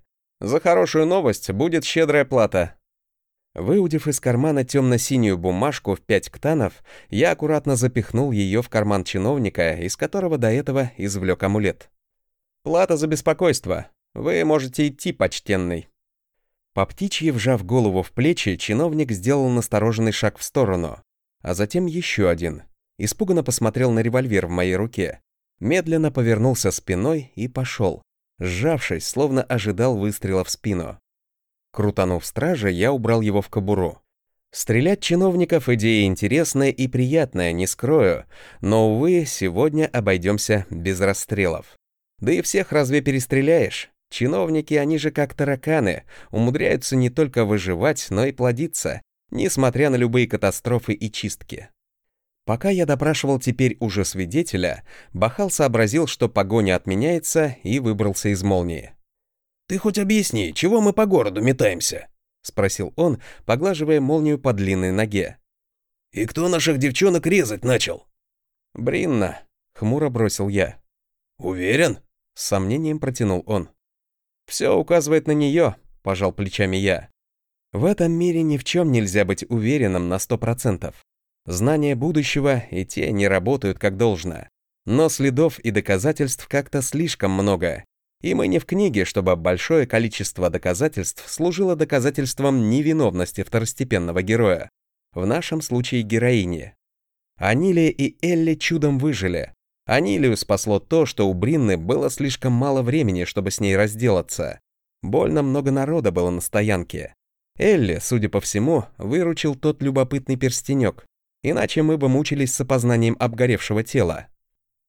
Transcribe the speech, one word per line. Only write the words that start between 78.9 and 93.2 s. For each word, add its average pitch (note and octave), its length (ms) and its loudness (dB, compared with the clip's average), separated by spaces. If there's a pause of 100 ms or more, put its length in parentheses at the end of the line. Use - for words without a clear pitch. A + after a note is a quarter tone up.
нельзя G2+ 360 2
быть F#2+ 240 -2
уверенным A2 580 0
на F#2 100 -2
сто - 200 -4
процентов. - 640 -4 (400)
Знания C#3+ 500 0
будущего C#3 760 0
и F#2 160 -4
те - 260 -4
не G2+ 160 2
работают G2 500 0
как F#2+ 200 -2
должно. F2+ 500 -2 (380)
Но D3+ 240 4
следов C#3 480 2
и A#2 120 -4
доказательств G#2+ 800 -2
как-то C#3+ 320 -2
слишком C3+ 520 -2
много. F#2+ 520 0 (380)
И F3 100 -2
мы - 160 0
не E3+ 100 2
в - 60 -4
книге, F3 400 0
чтобы F#2 320 0
большое F#2 500 2
количество G#2 640 -2
доказательств F2+ 800 -4
служило F3 460 0
доказательством C#3 920 0
невиновности B2 720 2